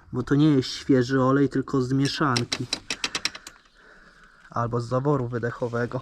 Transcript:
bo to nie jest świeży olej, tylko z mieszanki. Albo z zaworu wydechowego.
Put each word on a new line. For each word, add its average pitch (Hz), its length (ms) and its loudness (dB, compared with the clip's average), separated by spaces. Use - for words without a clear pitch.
bo 123 100 -2
to 143 120 0
nie 151 160 6
jest 131 180 2
świeży 131 540 2
olej, 135 260 4
tylko 135 340 -2
z 123 100 -2
mieszanki. 135 760 0
Albo 117 300 -2
z 117 60 -8
zaworu 127 420 0
wydechowego. 120 720 -4